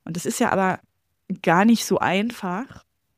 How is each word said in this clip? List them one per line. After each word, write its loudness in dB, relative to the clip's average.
Und -8
es -8
ist -6
ja 0
aber 0
gar 4
nicht 4
so 0
einfach, -4